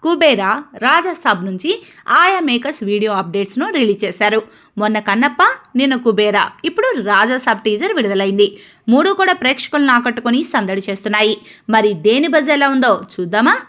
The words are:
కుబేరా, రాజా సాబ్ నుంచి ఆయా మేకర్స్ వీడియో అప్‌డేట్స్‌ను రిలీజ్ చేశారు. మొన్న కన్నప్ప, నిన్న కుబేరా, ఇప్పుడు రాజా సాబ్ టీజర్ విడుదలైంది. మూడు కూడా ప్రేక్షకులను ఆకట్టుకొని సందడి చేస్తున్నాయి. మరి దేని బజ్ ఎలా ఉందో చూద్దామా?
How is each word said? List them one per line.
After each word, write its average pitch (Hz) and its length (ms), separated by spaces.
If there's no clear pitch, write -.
కుబేరా, 285 600
రాజా 320 360
సాబ్ 208 320
నుంచి 190 260
ఆయా 359 320
మేకర్స్ 269 440
వీడియో 208 280
అప్‌డేట్స్‌ను 196 580
రిలీజ్ 220 340
చేశారు. 208 380
మొన్న 214 200
కన్నప్ప, 226 440
నిన్న 269 200
కుబేరా, 208 540
ఇప్పుడు 381 380
రాజా 208 360
సాబ్ 226 280
టీజర్ 233 280
విడుదలైంది. 196 640
మూడు 294 220
కూడా 381 220
ప్రేక్షకులను 277 600
ఆకట్టుకొని 240 500
సందడి 196 480
చేస్తున్నాయి. 214 480
మరి 214 240
దేని 220 340
బజ్ 302 220
ఎలా 277 180
ఉందో 262 320
చూద్దామా? 208 420